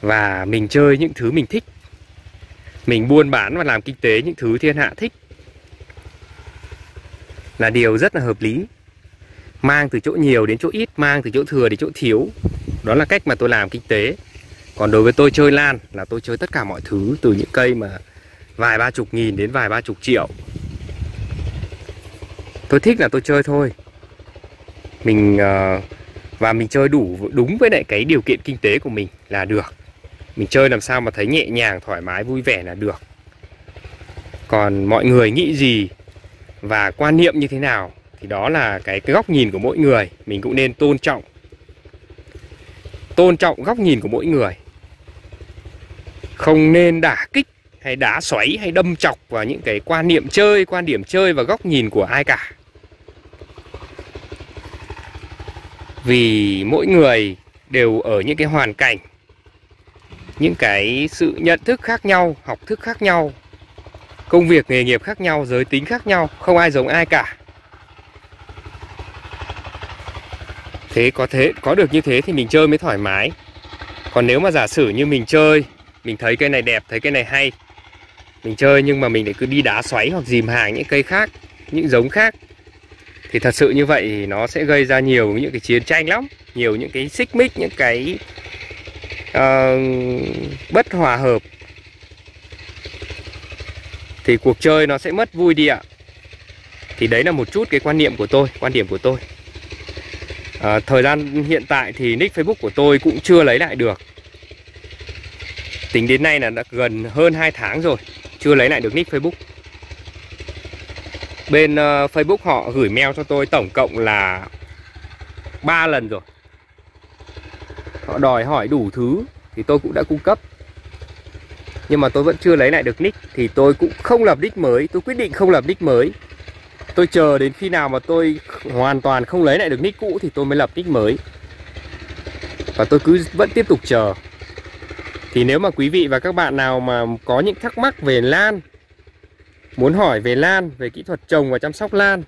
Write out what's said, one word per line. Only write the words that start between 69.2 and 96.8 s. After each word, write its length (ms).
Thế 180
có 160
thế, 240
có 140
được 180
như 80
thế 200
thì 120
mình 140
chơi 200
mới 100
thoải 200
mái. 340
Còn 140
nếu 120
mà 120
giả 160
sử 220
như 160
mình 200
chơi, 380
mình 140
thấy 180
cây 140
này 120
đẹp, 280
thấy 100
cây 120
này 120
hay, 280
mình 120
chơi 280
nhưng 160
mà 100
mình 160
lại 120
cứ 80
đi 160
đá 200
xoáy 280
hoặc 160
dìm 220
hàng 260
những 120
cây 180
khác, 260
những 180
giống 200
khác, 260
thì 80
thật 160
sự 140
như 160
vậy 160
thì 240
nó 220
sẽ 160
gây 220
ra 140
nhiều 340
những 180
cái 80
chiến 240
tranh 260
lắm, 180
nhiều 200
những 160
cái 180
xích 260
mích, 220
những 200
cái, 400
ờ, 440
bất 220
hòa 240
hợp. 240
Thì 140
cuộc 220
chơi 280
nó 100
sẽ 140
mất 220
vui 200
đi 140
ạ. 140